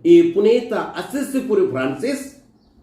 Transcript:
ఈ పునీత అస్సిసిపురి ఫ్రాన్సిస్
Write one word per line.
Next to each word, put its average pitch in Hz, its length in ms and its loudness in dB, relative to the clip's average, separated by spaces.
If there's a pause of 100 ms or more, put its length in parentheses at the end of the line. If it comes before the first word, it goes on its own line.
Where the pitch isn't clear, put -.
ఈ 170 300 6
పునీత 220 380 0
అస్సిసిపురి 208 920 -4
ఫ్రాన్సిస్ 139 580 -6 (580)